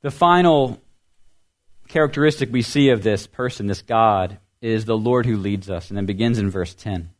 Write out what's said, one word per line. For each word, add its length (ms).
The 80
final 720
characteristic 640
we 120
see 260
of 140
this 240
person, 400
this 160
God, 560
is 260
the 120
Lord 300
who 100
leads 320
us, 200
and 80
then 100
begins 320
in 100
verse 240
ten. 460